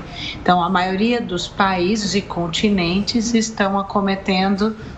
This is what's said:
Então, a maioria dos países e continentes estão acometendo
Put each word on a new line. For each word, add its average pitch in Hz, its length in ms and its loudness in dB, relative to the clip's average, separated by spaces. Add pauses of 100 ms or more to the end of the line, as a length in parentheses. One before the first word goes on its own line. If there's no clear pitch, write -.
(340)
Então, 180 280 2
a 170 60 2
maioria 190 520 2
dos 180 280 -4
países 190 640 0
e 196 80 0
continentes 196 1120 0
estão 202 460 0
acometendo 196 960 0 (220)